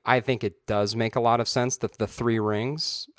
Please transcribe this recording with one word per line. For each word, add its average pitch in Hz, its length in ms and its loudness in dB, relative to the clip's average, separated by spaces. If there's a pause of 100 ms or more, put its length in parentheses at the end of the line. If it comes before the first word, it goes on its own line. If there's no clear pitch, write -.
I 123 140 4
think 123 220 -2
it - 240 -6
does 104 300 0
make 113 180 0
a 127 60 2
lot 117 200 4
of 110 80 0
sense 127 300 0
that - 200 -6
the 107 80 0
three 117 320 0
rings, 110 680 -2 (120)